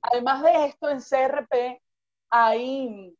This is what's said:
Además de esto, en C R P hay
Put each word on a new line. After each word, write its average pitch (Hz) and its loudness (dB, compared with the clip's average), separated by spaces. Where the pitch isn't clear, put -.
Además 247 -2
de 320 4
esto, 285 -8
en 277 -4
C - 0
R 262 -2
P 247 -4
hay 233 0